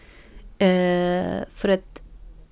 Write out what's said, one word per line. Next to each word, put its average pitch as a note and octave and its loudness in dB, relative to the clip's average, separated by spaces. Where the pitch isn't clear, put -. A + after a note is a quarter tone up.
Eh, F3+ 2
för - -4
att - -2